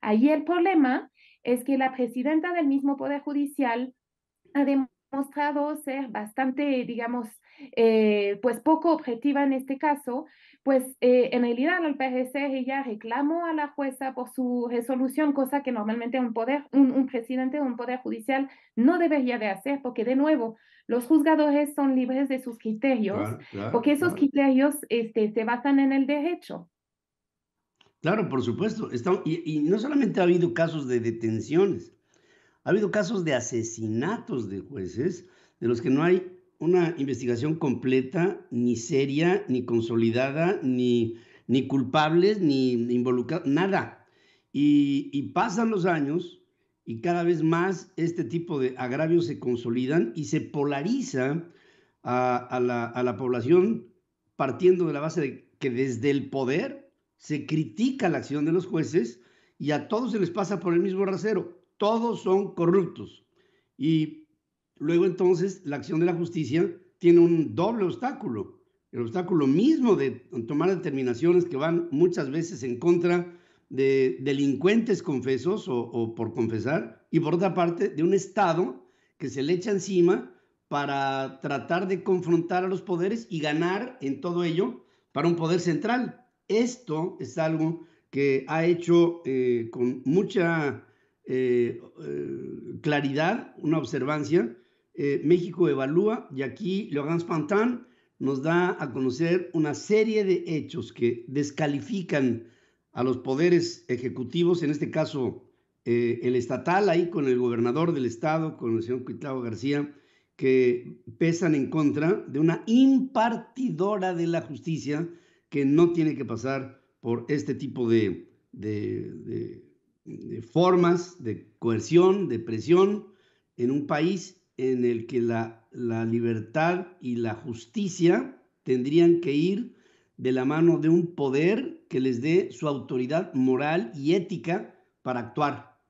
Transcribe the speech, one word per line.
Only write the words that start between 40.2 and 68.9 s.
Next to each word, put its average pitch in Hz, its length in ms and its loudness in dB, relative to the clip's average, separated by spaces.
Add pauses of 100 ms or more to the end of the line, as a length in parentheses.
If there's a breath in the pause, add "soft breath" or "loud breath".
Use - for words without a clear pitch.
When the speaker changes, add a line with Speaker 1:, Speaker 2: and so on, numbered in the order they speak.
Speaker 2:
ni, 123 540 2 (300 loud breath)
ni 131 200 2
culpables, 156 760 2
ni 135 300 2
involucrados, 123 760 0
nada. 156 600 -2 (460 soft breath)
Y, 143 580 2
y 139 220 -6
pasan 226 380 0
los 185 160 0
años 160 580 -2 (400)
y 113 160 -10
cada 175 220 -2
vez 170 200 2
más 170 540 0
este 170 280 -2
tipo 160 340 -6
de 127 180 -2
agravios 147 500 0
se - 140 -8
consolidan 120 760 -2
y 156 120 -8
se 151 160 -2
polariza 147 1080 -2 (540 soft breath)
a, 123 340 0
a 123 240 -4
la, 123 240 0
a 120 180 -6
la 123 140 -2
población, 131 680 2 (500)
partiendo 175 500 2
de 156 60 -2
la 143 80 -4
base 160 220 -4
de - 280 -8 (100)
que 139 100 0
desde 123 400 0
el 139 180 0
poder 135 640 -4 (240)
se 143 300 -8
critica 202 640 0
la 143 80 0
acción 139 260 -4
de 160 80 0
los 175 140 0
jueces 160 560 -2 (340 soft breath)
y 139 140 -4
a 147 180 -2
todos 226 240 -2
se 214 80 -2
les 170 100 0
pasa 196 300 -4
por 175 140 0
el 170 60 4
mismo 190 260 0
rasero. 190 520 -4 (200)
Todos 226 440 0
son 190 320 2
corruptos. 170 720 0 (540)
Y 156 480 0 (500)
luego 170 280 2
entonces 185 640 0
la 139 100 -6
acción 156 240 -4
de 170 60 2
la 175 80 2
justicia 165 520 -2 (320)
tiene 170 220 8
un 170 340 4
doble 202 300 0
obstáculo. 156 800 -6 (300)